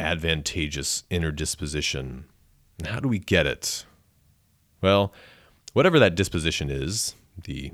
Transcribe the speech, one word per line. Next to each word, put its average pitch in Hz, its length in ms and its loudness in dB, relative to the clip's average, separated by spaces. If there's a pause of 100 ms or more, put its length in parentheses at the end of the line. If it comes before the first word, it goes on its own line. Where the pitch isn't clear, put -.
advantageous 78 1080 -2
inner 82 220 0
disposition? 73 920 -6 (540)
And 85 100 -6
how 117 120 -6
do 135 80 -2
we 110 100 2
get 85 280 2
it? - 380 -4 (960)
Well, 98 320 4 (600)
whatever 165 260 6
that 98 160 6
disposition 82 560 0
is, 73 440 -4 (280)
the, - 300 -8